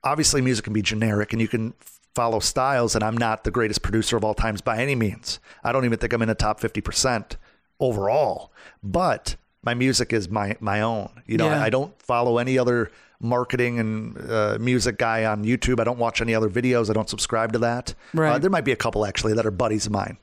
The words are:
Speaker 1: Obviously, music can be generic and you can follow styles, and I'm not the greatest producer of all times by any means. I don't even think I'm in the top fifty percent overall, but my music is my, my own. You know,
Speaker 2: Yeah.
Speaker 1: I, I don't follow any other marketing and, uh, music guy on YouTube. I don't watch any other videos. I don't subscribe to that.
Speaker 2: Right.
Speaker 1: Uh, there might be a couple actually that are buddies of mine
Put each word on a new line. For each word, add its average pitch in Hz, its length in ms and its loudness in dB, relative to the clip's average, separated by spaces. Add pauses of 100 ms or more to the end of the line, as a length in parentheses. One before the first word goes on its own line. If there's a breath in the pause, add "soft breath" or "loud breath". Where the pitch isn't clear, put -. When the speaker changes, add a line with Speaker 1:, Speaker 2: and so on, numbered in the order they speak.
Speaker 1:
Obviously, 143 400 2
music 127 220 0
can 110 100 -6
be 107 80 2
generic 107 500 0
and 113 80 -2
you 113 80 2
can 113 240 -2 (420)
follow 117 260 2
styles, 127 540 0
and 107 80 2
I'm 110 140 0
not 113 280 0
the 113 60 -2
greatest 110 320 0
producer 113 340 0
of 104 80 0
all 107 100 0
times 107 260 -2
by - 180 -2
any 139 160 0
means. 107 460 -4 (240 loud breath)
I 117 80 0
don't 131 120 2
even 117 140 0
think 110 140 -2
I'm 117 100 0
in 110 60 0
the 110 60 2
top 107 260 -2
fifty - 200 -4
percent - 560 -2 (440 soft breath)
overall, 110 720 0 (300 loud breath)
but 135 540 0 (260)
my 120 120 -2
music 123 380 2
is 104 160 0
my, 104 320 -2
my 104 220 -2
own. 110 260 -4 (180)
You - 120 0
know, 156 80 4
Speaker 2:
Yeah. 151 160 2
Speaker 1:
I, 110 40 2
I 110 40 2
don't 135 300 -2
follow 120 380 2
any 127 200 2
other 120 320 2 (300 loud breath)
marketing 120 580 0
and, 110 520 -4
uh, 107 300 2
music 123 380 0
guy 113 260 0
on 107 200 0
YouTube. 123 360 2
I 110 40 2
don't 123 140 -2
watch 117 220 0
any 117 140 0
other 110 160 2
videos. 120 400 2
I - 20 2
don't 107 160 0
subscribe 113 460 -2
to 120 60 0
that. 120 340 -2 (180 loud breath)
Speaker 2:
Right. 160 200 2
Speaker 1:
Uh, 127 60 2
there 175 120 2
might 165 160 0
be 131 60 2
a 117 40 2
couple 107 300 0
actually 107 260 -2
that 110 140 2
are 107 40 2
buddies 107 360 0
of 104 60 -4
mine 101 300 -4